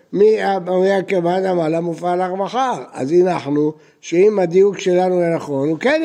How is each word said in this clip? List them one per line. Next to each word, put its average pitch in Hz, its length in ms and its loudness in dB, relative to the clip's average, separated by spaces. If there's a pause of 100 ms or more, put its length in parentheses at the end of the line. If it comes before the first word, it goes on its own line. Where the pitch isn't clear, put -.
(120)
מי 208 320 4 (120)
אמר, 185 420 0 (100)
כמאן 185 380 0
אמר 175 220 0
לה, 160 120 -2
"מופר 175 360 -4
לך 185 220 -2
מחר". 208 440 -4 (100)
אז 135 200 -4
הנחנו 151 600 0 (280)
שאם 196 380 2
הדיוק 190 400 2
שלנו 180 360 0
הוא 170 220 0
נכון, 143 320 -4
הוא 160 100 -2
כן 302 260 0